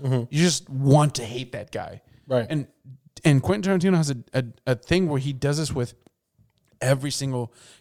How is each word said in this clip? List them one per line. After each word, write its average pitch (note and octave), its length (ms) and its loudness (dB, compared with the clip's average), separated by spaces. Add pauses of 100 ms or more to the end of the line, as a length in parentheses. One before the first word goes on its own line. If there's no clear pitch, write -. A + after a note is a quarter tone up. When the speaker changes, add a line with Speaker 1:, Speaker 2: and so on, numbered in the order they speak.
Speaker 1:
Mm-hmm. B2+ 280 0
Speaker 2:
You D3+ 140 2
just E3 240 0
want C#3 480 4
to - 80 -8
hate - 280 -8
that - 200 -12
guy. G2 300 -10 (240)
Speaker 1:
Right. B2 220 0
Speaker 2:
And, D3+ 180 -2 (580)
and C#3+ 180 6
Quentin F#3+ 360 0
Tarantino F#3 180 2
has D3+ 140 2
a, C3 60 -4 (160)
a, C3 120 0 (220)
a C3 80 0
thing F3 340 0
where C#3+ 120 -2
he C#3 120 -4
does C#3+ 260 -2
this D#3 140 -4
with B2 220 -4 (880)
every C3+ 280 0
single B2+ 420 -6 (280)